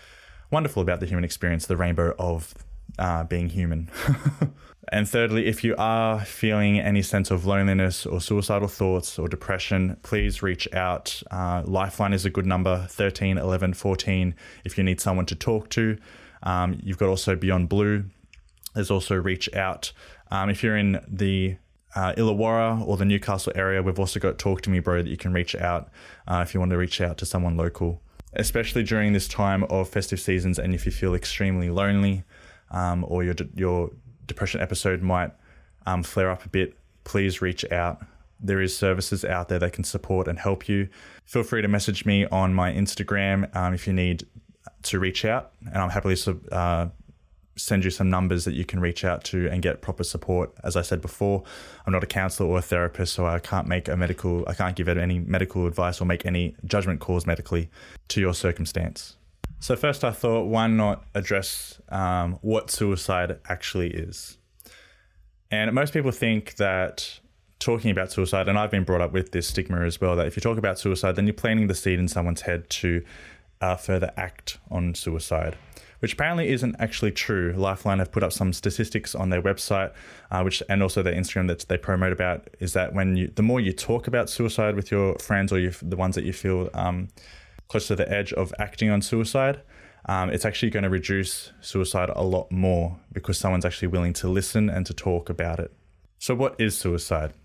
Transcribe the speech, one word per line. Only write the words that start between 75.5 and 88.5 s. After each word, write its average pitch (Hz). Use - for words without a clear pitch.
which -
apparently 165
isn't 127
actually 107
true. 92
Lifeline 95
have 92
put -
up 87
some 92
statistics -
on 92
their 90
website, 98
uh, 92
which, 92
and 98
also 95
their 87
Instagram 90
that 87
they 90
promote 92
about, 90
is 90
that 90
when 95
you, 90
the -
more 120
you 95
talk 113
about 120
suicide 107
with 101
your 98
friends 98
or 98
you, 90
the 87
ones 92
that -
you 95
feel, 92
um, 92
close -
to 104
the 90
edge 101
of 90